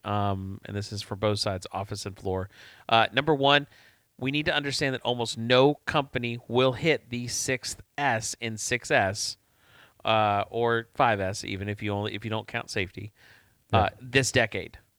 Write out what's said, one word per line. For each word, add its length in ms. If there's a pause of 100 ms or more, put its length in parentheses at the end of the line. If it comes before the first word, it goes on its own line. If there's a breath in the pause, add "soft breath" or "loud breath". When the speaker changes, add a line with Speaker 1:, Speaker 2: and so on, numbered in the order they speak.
Speaker 1:
Um, 600
and 120
this 160
is 100
for 140
both 240
sides, 320
office 340
and 100
floor. 320 (400 loud breath)
Uh, 240
number 220
one, 320 (520 soft breath)
we 120
need 160
to 80
understand 400
that 80
almost 340
no 380 (100)
company 640
will 280
hit 360
the 160
sixth 560 (160)
S 420
in 160
six 360
S, 440 (680 soft breath)
uh, 440
or 460
five 260
S, 240
even 240
if 140
you 100
only, 220
if 100
you 60
don't 160
count 240
safety, 420 (600 soft breath)
uh, 180
Speaker 2:
Yeah. 100
Speaker 1:
this 300
decade. 480 (200)